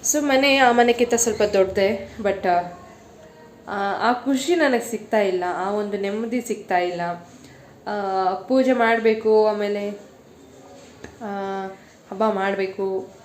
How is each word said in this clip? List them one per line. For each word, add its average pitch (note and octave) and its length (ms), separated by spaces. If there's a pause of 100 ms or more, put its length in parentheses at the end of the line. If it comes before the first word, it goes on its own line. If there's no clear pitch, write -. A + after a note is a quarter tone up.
So, - 160
ಮನೆ C4+ 380
ಆ B3+ 140
ಮನೆಗಿಂತ A#3+ 420
ಸ್ವಲ್ಪ A3 300
ದೊಡ್ಡದೆ. G3+ 640 (120)
But, G3 260
ಆ, - 1600
ಆ B3 40
ಖುಷಿ C4+ 420
ನನಗೆ C4 360
ಸಿಗ್ತಾ G#3+ 280
ಇಲ್ಲ, F#3 280
ಆ F3+ 240
ಒಂದು G#3 260
ನೆಮ್ಮದಿ A3 440
ಸಿಗ್ತಾ G3 360
ಇಲ್ಲ. F3 240 (840)
ಆ, F#3+ 460
ಪೂಜೆ B3+ 400
ಮಾಡ್ಬೇಕು, A3 760
ಆಮೇಲೆ, G#3 420 (1300)
ಆ, G3 440 (460)
ಹಬ್ಬ G3 120
ಮಾಡ್ಬೇಕು G3 840 (160)